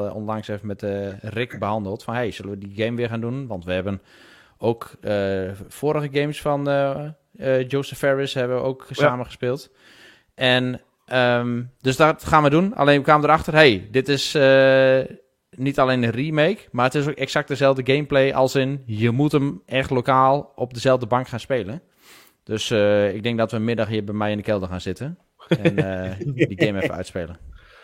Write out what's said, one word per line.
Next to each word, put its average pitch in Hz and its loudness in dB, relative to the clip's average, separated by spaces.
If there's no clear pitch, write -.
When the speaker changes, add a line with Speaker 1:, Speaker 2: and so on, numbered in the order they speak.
Speaker 1:
Ja. 101 -4
Speaker 2:
eh, 98 -10
onlangs 107 -8
even 104 -8
met, 101 -8
eh, 98 -6
Rick 110 -8
behandeld. 104 -4
Van, 113 -8
"Hey, 120 -2
zullen 98 -12
we 101 -8
die 101 -6
game 117 -4
weer 120 -2
gaan 113 -6
doen?" 127 -6
Want 95 -10
we 90 -4
hebben 92 -4
ook, 113 -4
eh, 98 -2
vorige 147 -4
games 147 -2
van, 143 -2
eh, 139 -2
eh, 131 0
Joseph 139 -4
Fares 135 0
hebben 127 -2
we 123 -2
ook 131 -6
Speaker 1:
Ja. 135 -14
Speaker 2:
samen 127 0
gespeeld. - -6
En, 127 0
ehm, 120 0
dus 127 0
dat 156 2
gaan 156 4
we 143 6
doen. 185 2
Alleen 143 4
we 139 0
kwamen 151 6
erachter, 151 2
hey, 113 6
dit 131 0
is, 139 -2
eh, 135 6
niet 135 -4
alleen 131 2
een 117 2
remake, 151 0
maar 123 0
het 131 0
is 147 0
ook 147 -6
exact 147 -4
dezelfde 135 2
gameplay 139 2
als 131 2
in, 135 0
je 113 2
moet 143 2
hem 147 0
echt 131 -2
lokaal 131 2
op 123 -6
dezelfde 127 2
bank 123 -2
gaan 117 -8
spelen. 120 -6
Dus, 107 -6
eh, 104 4
ik 107 -8
denk 117 -2
dat 113 0
we 120 -4
een 110 -2
middag 113 -2
hier 110 -2
bij 104 -8
mij 104 -2
in 104 -2
de 104 -6
kelder 98 -2
gaan 90 -6
zitten. 127 -8
En, 101 0
Speaker 1:
<laughs> 95 -2
Speaker 2:
eh, 95 -10
die 95 -2
game 98 -2
even - -4
uitspelen. 85 -8